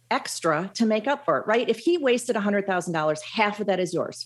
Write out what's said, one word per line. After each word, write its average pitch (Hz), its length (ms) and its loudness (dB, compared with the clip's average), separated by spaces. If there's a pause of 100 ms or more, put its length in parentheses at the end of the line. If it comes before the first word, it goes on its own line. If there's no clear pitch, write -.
extra 175 640 -2
to 233 120 2
make 214 220 2
up 277 160 -2
for 143 140 2
it, - 100 -6
right? 226 200 2
If 226 120 0
he 349 180 2
wasted 247 380 0
a 214 40 0
hundred 202 280 0
thousand 180 240 -2
dollars, 156 300 0
half 208 360 0
of 208 80 -4
that 185 140 2
is 180 120 -2
yours, - 340 -4